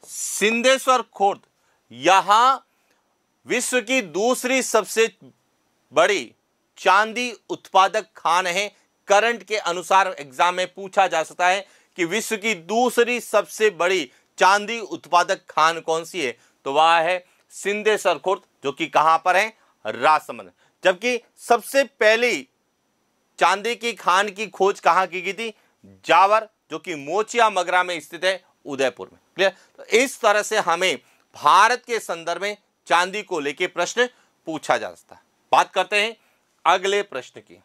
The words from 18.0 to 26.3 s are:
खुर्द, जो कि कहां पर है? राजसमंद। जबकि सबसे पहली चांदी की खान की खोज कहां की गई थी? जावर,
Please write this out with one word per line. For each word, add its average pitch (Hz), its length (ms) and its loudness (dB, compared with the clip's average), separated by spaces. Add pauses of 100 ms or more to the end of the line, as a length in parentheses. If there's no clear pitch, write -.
खुर्द, 190 240 -4 (220)
जो 135 80 -4
कि 160 160 -6
कहां 156 300 2
पर 180 180 0
है? 208 120 0 (360)
राजसमंद। 117 680 -2 (320)
जबकि 202 360 0 (180)
सबसे 240 460 0
पहली 220 640 0 (920)
चांदी 196 380 0
की 233 180 -6
खान 190 360 0
की 202 180 -10
खोज 196 320 -2
कहां 185 260 2
की 175 160 -10
गई 190 100 -6
थी? 214 200 -10 (520)
जावर, 202 440 4 (220)